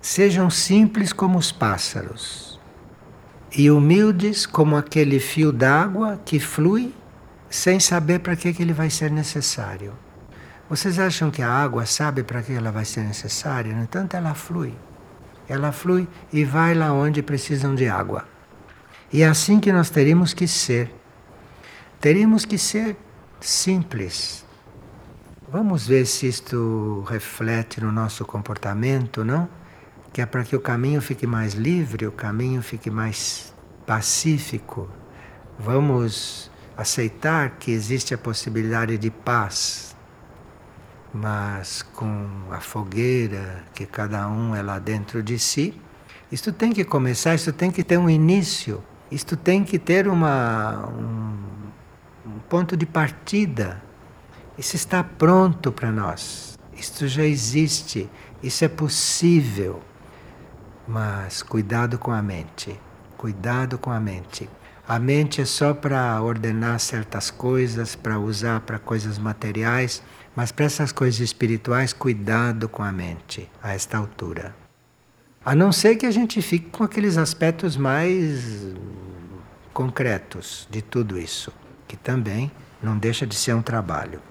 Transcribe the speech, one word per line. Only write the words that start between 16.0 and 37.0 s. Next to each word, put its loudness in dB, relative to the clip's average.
e 4
vai 4
lá 4
onde 2
precisam 0
de 2
água. -2
E 6
é 8
assim 6
que 4
nós 4
teríamos 6
que -2
ser. 0
Teríamos 6
que -2
ser -2
simples. -2
Vamos 0
ver 6
se -2
isto -2
reflete -4
no 0
nosso -2
comportamento, -2
não? 0
Que -4
é 0
para -2
que -2
o 2
caminho 0
fique -6
mais 0
livre, 0
o -4
caminho -4
fique -8
mais -6
pacífico. -2
Vamos 0
aceitar 0